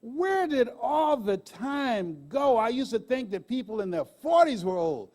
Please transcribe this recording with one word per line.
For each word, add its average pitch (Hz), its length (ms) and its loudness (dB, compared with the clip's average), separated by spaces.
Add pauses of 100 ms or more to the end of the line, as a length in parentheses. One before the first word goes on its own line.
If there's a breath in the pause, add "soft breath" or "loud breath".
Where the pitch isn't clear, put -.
Where 359 460 -2
did 262 220 2 (100)
all 302 380 2
the 202 200 -2
time 220 800 -4 (120)
go? 269 280 4
I 220 120 2
used 254 220 -4
to 226 80 0
think 254 320 -4
that 190 160 -6
people 220 340 -4
in 196 80 -4
their 165 160 -2
forties 311 580 2
were 185 140 -2
old. 156 380 -2